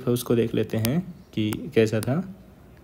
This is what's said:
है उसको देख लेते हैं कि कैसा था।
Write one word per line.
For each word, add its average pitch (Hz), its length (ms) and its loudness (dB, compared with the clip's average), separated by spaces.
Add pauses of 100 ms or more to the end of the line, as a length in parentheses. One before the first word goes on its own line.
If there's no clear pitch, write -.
है 120 60 4
उसको 120 220 0
देख 113 200 2
लेते 113 220 -2
हैं 123 380 0 (200)
कि 107 400 -2
कैसा 110 260 4
था। 151 360 -2 (480)